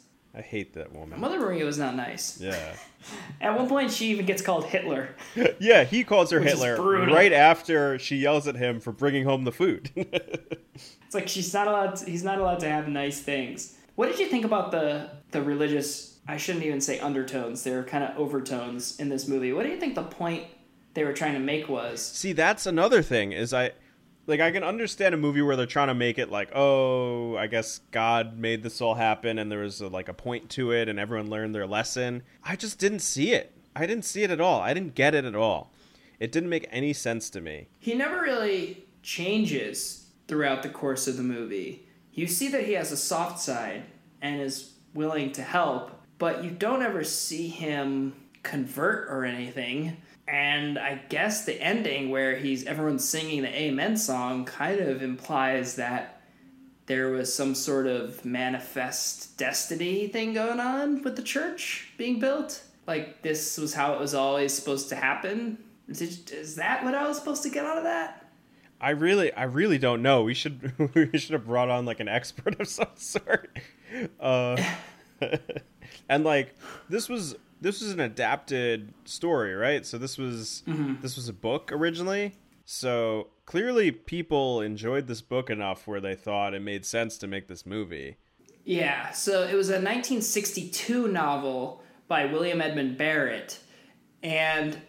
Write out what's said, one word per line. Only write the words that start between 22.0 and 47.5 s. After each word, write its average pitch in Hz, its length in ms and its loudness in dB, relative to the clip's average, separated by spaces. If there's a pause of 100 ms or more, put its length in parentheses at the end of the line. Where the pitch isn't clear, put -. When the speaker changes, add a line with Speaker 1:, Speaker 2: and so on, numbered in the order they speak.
Speaker 1:
See, - 320 -4
that's 170 340 4
another 190 360 6
thing, 107 300 2
is 113 200 -2
I, 127 200 2 (540)
like, 151 140 4
I 165 120 4
can 190 100 0
understand 196 520 2
a 160 40 2
movie 147 240 4
where 143 140 4
they're 123 100 2
trying 143 220 4
to 131 60 4
make 120 240 2
it 127 120 0
like, 104 240 -2
"Oh, 127 840 4
I 107 120 -2
guess 110 320 -2 (100)
God 113 480 2
made 113 240 0
this 113 180 -8
all 117 140 2
happen 113 440 2
and 107 120 -4
there 104 100 -4
was 104 200 -6
a, 98 80 -8
like, 92 200 -6
a 90 60 -8
point - 360 -6
to 127 200 -2
it 117 180 2
and 101 120 -4
everyone 107 280 -4
learned 107 280 -4
their 101 100 -2
lesson." 120 560 -2 (220)
I 180 100 -6
just 110 240 -8
didn't 196 220 2
see 175 320 0
it. - 200 0 (220)
I 156 120 -2
didn't 214 180 -2
see - 180 -4
it 196 80 2
at 160 100 0
all. 165 200 4
I 110 140 2
didn't 170 200 -4
get 143 200 4
it 143 100 2
at 113 100 -6
all. 104 380 2 (480)
It 117 100 -2
didn't 170 200 0
make 165 200 -2
any 135 220 0
sense 113 380 -4
to 98 100 -10
me. 78 260 -10 (140)
Speaker 2:
He 233 140 -2
never 294 260 -2
really 214 640 -2 (180)
changes 170 1040 -2 (220)
throughout 143 340 2
the - 60 -6
course 135 400 -2
of 127 80 0
the 127 80 -4
movie. 107 640 -4 (240)
You 165 160 -2
see 269 200 0
that 269 160 0
he 208 100 0
has 156 180 -2
a 143 40 -4
soft 175 440 -2
side 113 420 -4 (380)
and 143 200 -2
is 135 320 -6 (220)
willing 151 380 -2
to - 100 -8
help, 156 480 0 (280)
but 165 260 0
you 170 60 -6
don't 214 320 0
ever 196 200 0
see 165 460 -4
him 139 680 -2 (300)